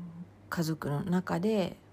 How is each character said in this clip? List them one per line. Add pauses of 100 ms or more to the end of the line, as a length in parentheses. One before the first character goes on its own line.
(500)
家
族
の
中
で、 (180)